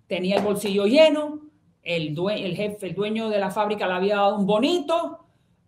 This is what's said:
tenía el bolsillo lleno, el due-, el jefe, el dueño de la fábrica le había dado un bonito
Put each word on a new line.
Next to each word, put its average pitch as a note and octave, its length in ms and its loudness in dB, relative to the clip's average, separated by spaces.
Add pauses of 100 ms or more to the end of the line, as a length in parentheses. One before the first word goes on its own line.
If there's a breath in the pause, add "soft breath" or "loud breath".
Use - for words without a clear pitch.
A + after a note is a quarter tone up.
tenía F#3+ 300 -2
el G#3 60 2
bolsillo G3+ 440 0
lleno, D4+ 540 4 (420)
el D#3+ 340 -4
due-, F#3+ 260 -4
el F3+ 140 -6
jefe, G#3 300 -6
el E3+ 80 -10
dueño A3 340 -4
de G#3 100 0
la F#3+ 120 0
fábrica G#3 360 -2
le F#3 60 -2
había G3 240 0
dado G3+ 220 2
un G3 80 0
bonito D#4+ 800 0 (420)